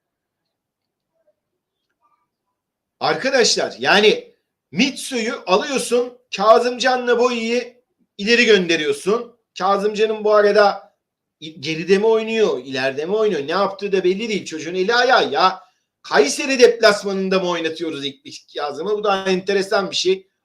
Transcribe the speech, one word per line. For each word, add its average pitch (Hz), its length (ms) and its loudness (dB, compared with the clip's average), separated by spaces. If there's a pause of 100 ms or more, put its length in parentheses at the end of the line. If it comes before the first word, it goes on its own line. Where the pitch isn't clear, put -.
(3000)
Arkadaşlar 165 800 0
yani 175 560 2 (360)
Mitsu'yu 240 760 -4
alıyorsun, 247 720 -2 (180)
Kazımcan'la 240 800 2
Boyi'yi 233 640 -2 (360)
ileri 233 260 2
gönderiyorsun. 175 920 0 (220)
Kazımcan'ın 208 680 -2
bu 214 100 2
arada 208 520 4 (540)
i-, 156 200 -18
geride 160 380 0
mi 214 80 0
oynuyor, 220 580 0
ileride 135 420 -4
mi 196 100 -2
oynuyor, 190 300 0
ne 156 60 -4
yaptığı 196 400 -2
da 185 120 0
belli 196 240 0
değil. 190 160 -4
Çocuğun 160 300 -10
eli 190 200 -2
ayağı 240 360 2
ya. 170 300 0 (420)
Kayseri 269 560 -2
deplasmanında 202 800 2
mı 180 100 -2
oynatıyoruz 160 560 -6
ilk, 139 200 -8
ilk - 320 -20
Kazım'ı? 147 340 -6
Bu 208 140 -4
da 190 200 0
enteresan 190 680 0
bir - 60 -6
şey. 190 320 -2 (160)